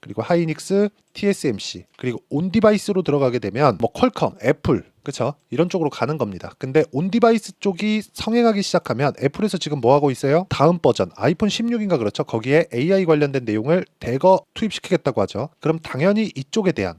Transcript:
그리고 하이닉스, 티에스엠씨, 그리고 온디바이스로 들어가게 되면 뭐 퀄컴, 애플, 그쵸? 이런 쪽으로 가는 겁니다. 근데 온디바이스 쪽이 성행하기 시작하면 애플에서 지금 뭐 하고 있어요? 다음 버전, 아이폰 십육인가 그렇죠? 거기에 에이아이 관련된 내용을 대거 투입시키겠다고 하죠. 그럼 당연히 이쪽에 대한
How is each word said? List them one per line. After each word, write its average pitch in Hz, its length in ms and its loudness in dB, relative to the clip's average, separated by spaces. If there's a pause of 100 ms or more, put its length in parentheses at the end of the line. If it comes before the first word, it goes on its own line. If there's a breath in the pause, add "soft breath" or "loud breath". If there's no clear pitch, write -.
그리고 107 220 -10
하이닉스, 175 680 0 (240)
티에스엠씨, 131 720 -4 (100)
그리고 123 320 -6
온디바이스로 190 720 2
들어가게 135 360 0
되면 110 420 0
뭐 123 120 0
퀄컴, 196 520 0
애플, 131 400 0 (180)
그쵸? 135 320 -4 (160)
이런 160 180 -2
쪽으로 165 220 -2
가는 - 280 -4
겁니다. 101 400 -6
근데 131 340 0
온디바이스 214 680 0
쪽이 202 440 -2 (100)
성행하기 220 500 0
시작하면 127 600 0
애플에서 196 360 -2
지금 147 220 -6
뭐 123 140 6
하고 143 160 4
있어요? 143 400 0
다음 165 280 4
버전, 110 380 2
아이폰 156 320 0
십육인가 214 500 -2
그렇죠? 117 260 -2
거기에 127 480 0
에이아이 180 340 2
관련된 143 380 2
내용을 120 400 0 (140)
대거 175 460 2 (100)
투입시키겠다고 - 680 -2
하죠. 104 260 -4 (120)
그럼 156 220 0
당연히 196 520 0
이쪽에 185 380 -2
대한 95 260 -4